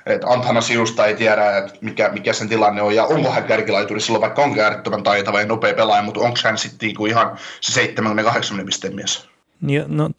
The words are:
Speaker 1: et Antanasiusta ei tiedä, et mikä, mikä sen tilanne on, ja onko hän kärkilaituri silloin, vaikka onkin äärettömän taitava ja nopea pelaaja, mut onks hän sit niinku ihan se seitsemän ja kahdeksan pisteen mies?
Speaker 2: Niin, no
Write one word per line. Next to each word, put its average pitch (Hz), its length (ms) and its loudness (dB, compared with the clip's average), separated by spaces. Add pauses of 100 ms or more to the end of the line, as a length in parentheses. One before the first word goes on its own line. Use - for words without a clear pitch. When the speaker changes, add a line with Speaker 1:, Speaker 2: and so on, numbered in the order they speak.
Speaker 1:
et 101 200 0
Antanasiusta 117 800 2
ei 107 100 2
tiedä, 107 420 2
et - 240 -4
mikä, 107 280 0
mikä 104 240 -2
sen 107 160 -6
tilanne 104 320 2
on, 104 140 2
ja 113 100 4
onko 156 260 2
hän - 120 0
kärkilaituri 104 580 0
silloin, 110 200 0
vaikka 110 200 0
onkin 107 220 2
äärettömän 101 400 -2
taitava 101 380 2
ja 107 60 -2
nopea 110 260 0
pelaaja, 104 300 4
mut 107 140 -6
onks 117 260 0
hän 110 140 0
sit - 240 -10
niinku 104 240 -2
ihan 113 320 2 (240)
se - 100 -4
seitsemän 110 460 0
ja 107 60 0
kahdeksan 107 420 -2
pisteen 95 300 -8
mies? - 360 -8 (300)
Speaker 2:
Niin, 143 260 0
no 151 320 -2